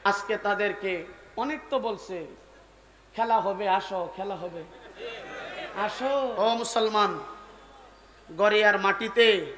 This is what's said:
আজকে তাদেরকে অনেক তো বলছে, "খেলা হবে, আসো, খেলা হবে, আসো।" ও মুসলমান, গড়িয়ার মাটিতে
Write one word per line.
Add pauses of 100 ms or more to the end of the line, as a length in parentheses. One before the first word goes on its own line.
আজকে
তাদেরকে (320)
অনেক (100)
তো
বলছে, (920)
"খেলা
হবে,
আসো,
খেলা
হবে, (1160)
আসো।"
ও
মুসলমান, (1160)
গড়িয়ার
মাটিতে (120)